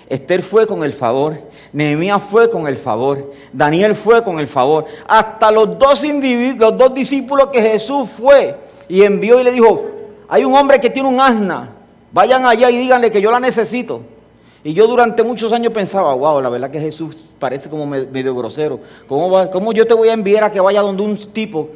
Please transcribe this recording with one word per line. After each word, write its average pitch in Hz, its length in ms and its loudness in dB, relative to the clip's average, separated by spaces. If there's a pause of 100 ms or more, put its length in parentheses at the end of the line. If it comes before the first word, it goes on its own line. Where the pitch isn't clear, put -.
Esther 175 340 -4
fue 220 220 0
con 185 200 -6
el 135 80 -4
favor, 139 480 -4 (320)
Nehemías 156 500 -2
fue 233 260 2
con 170 200 -4
el 127 80 -4
favor, 135 560 -4 (200)
Daniel 165 440 0
fue 226 260 2
con 180 160 -6
el 147 80 -4
favor, 147 400 0 (220)
hasta 214 420 2
los 214 260 2
dos 269 280 2
individu-, 269 520 -2
los 220 220 2
dos 254 160 4
discípulos 269 540 0
que 240 120 0
Jesús 220 480 0
fue 247 460 2 (340)
y 190 140 2
envió 202 380 4
y - 20 0
le 247 80 4
dijo, 226 300 4 (480)
"Hay 233 160 2
un 262 100 0
hombre 277 240 4
que 233 120 0
tiene 269 180 -4
un 254 120 0
asna, 202 480 0 (440)
vayan 254 340 2
allá 247 240 4
y 240 80 0
díganle 247 320 2
que 208 100 0
yo 214 120 2
la 247 80 2
necesito". 220 600 -4 (600)
Y 151 100 -8
yo 202 140 4
durante 233 380 2
muchos 226 280 -4
años 233 200 -2
pensaba, 180 420 -2
"Wow, 143 260 0
la 131 80 -4
verdad 123 220 -6
que 151 80 -10
Jesús 151 480 -10 (140)
parece 139 280 -8
como 151 180 -8
me-, 135 200 -6
medio 131 300 -6
grosero. 127 420 -8 (300)
¿Cómo 156 200 -2
va, 185 220 2
cómo 208 220 -4
yo 220 120 2
te 226 100 2
voy 226 160 4
a - 20 0
enviar 214 320 0
a 214 80 0
que 202 80 -2
vaya 196 200 2
donde 196 220 -2
un 214 140 -4
tipo 156 600 -8